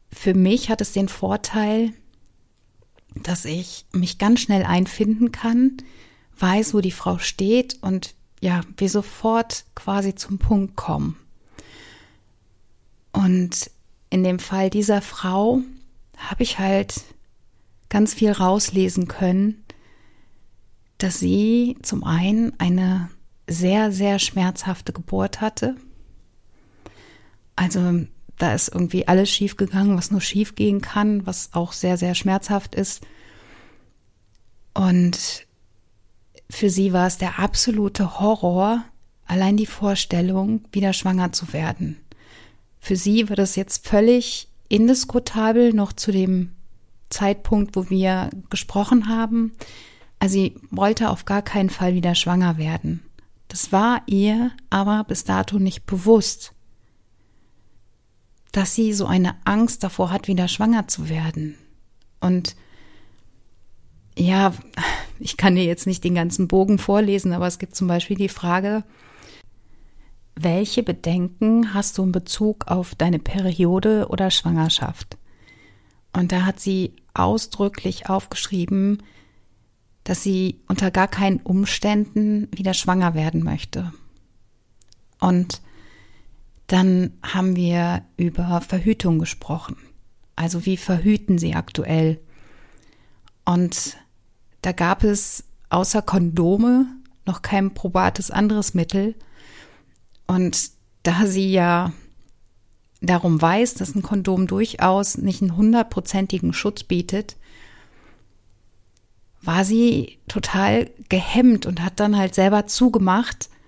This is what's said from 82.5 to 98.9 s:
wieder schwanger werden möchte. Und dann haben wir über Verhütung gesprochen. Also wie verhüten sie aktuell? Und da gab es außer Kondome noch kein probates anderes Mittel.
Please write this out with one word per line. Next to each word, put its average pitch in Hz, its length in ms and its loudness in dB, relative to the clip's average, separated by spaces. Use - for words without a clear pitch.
wieder 190 220 -2
schwanger 180 400 0
werden 160 300 0
möchte. 165 500 -6
Und 180 420 0
dann 185 400 4
haben 185 360 -2
wir 175 440 0
über 175 460 -2
Verhütung 180 580 0
gesprochen. - 560 -6
Also 170 280 -2
wie 190 120 0
verhüten 190 600 2
sie 165 160 -2
aktuell? 160 680 -2
Und 175 540 -2
da 185 100 -4
gab 180 320 0
es 208 400 2
außer 185 320 0
Kondome 196 840 2
noch 185 160 -4
kein 196 320 0
probates 185 580 -2
anderes 208 420 0
Mittel. 196 420 0